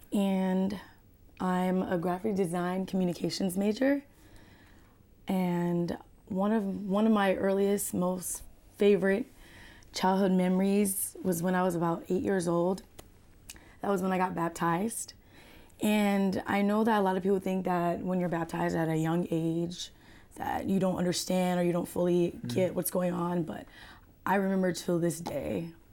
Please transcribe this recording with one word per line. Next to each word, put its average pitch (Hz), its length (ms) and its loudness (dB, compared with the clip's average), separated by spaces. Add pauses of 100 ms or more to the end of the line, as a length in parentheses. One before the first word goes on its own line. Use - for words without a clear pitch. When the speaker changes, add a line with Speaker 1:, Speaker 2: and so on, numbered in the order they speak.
(120)
Speaker 1:
and 190 680 0 (600)
I'm 185 420 0
a 185 160 -2
graphic 185 380 -2
design 180 500 -2
communications 180 680 -2
major. 214 480 0 (1200)
And 175 720 0 (300)
one 196 240 0
of, 220 140 0 (200)
one 202 200 2
of 220 80 6
my 196 220 4
earliest, 196 580 0
most 180 480 -2 (360)
favorite 196 480 4 (680)
childhood 190 400 2
memories 190 880 2
was 175 180 0
when 185 140 0
I 180 80 2
was 180 120 2
about 170 340 0
eight 185 140 0
years 196 220 0
old. 175 380 0 (960)
That 202 80 -2
was 196 120 0
when 190 100 0
I 185 60 0
got 185 180 0
baptized. 170 800 -2 (680)
And 202 640 2
I 202 160 0
know 208 220 2
that 220 160 4
a - 20 4
lot 190 140 2
of 185 80 -2
people 190 160 2
think 190 240 -2
that 175 380 0
when 185 180 0
you're 175 80 0
baptized 170 480 -2
at 165 140 0
a 160 80 0
young 160 340 0
age, 165 600 -2 (440)
that - 320 -6
you 190 140 2
don't 185 160 0
understand 180 600 0
or 180 60 2
you 175 80 2
don't 175 160 -2
fully 175 460 2 (120)
Speaker 2:
Mm. 120 80 -6
Speaker 1:
get 185 220 0
what's 175 160 -4
going 180 220 0
on, 175 300 -2
but - 220 -10 (600)
I 190 100 2
remember 190 380 2
till 175 260 -2
this 165 220 0
day, 165 480 -4 (240)